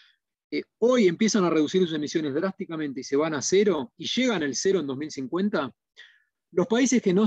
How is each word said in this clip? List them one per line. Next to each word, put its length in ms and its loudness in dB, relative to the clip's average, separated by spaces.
eh, 120 -6
hoy 300 4
empiezan 360 2
a 60 2
reducir 320 2
sus 120 -2
emisiones 400 -4
drásticamente 640 -6
y 40 -10
se 120 -2
van 180 0
a 80 -4
cero, 540 2
y 100 -10
llegan 380 0
al 100 -4
cero 260 0
en 60 -6
dos 100 -4
mil 140 -8
cincuenta, 640 -4
los 160 0
países 340 2
que 100 2
no 140 4